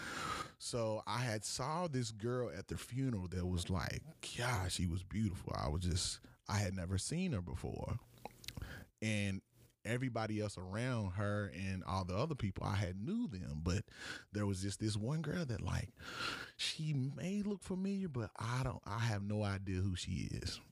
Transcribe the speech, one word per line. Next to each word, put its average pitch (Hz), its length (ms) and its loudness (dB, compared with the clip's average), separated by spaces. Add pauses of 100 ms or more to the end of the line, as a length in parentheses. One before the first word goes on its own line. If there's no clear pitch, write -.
(580)
So 110 480 0
I 110 140 2
had 110 260 0
saw 156 420 0
this 127 220 2
girl 113 460 0
at 95 120 -8
the 98 80 -2
funeral 123 520 0
that 90 180 2
was 90 240 2
like, - 320 0 (340)
God, 117 340 2
she 90 160 2
was 87 160 2
beautiful. 95 540 0
I 53 140 2
was 80 100 2
just, 90 400 2 (260)
I 104 120 2
had 95 160 2
never 95 240 0
seen 175 340 0
her 101 80 2
before. - 560 -4 (1040)
And 101 400 2 (440)
everybody 113 540 2
else 104 200 0
around 104 540 0
her 104 420 2
and 95 300 -2
all 95 200 2
the 90 100 0
other 143 200 2
people, 101 320 0
I 101 80 4
had 95 260 2
knew 214 280 0
them, 78 340 -4
but 92 220 2 (480)
there 104 120 0
was 98 160 2
just 98 200 -2
this 107 180 2
one 139 240 0
girl 156 240 0
that, 104 160 -2
like, 87 260 0 (680)
she - 360 0 (240)
may 180 260 0
look 202 200 0
familiar, 190 460 0
but 123 200 0 (100)
I 123 260 0
don't, - 200 -2
I 101 140 -2
have 110 240 2
no 104 220 2
idea 98 320 0
who 92 200 4
she 85 340 -2
is. - 300 -4 (120)